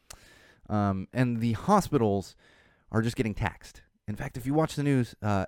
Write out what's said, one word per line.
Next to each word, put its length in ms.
Um, 440
and 260
the 140
hospitals 800
are 100
just 140
getting 200
taxed. 460
In 80
fact, 220
if 80
you 80
watch 220
the 80
news, 380
uh, 260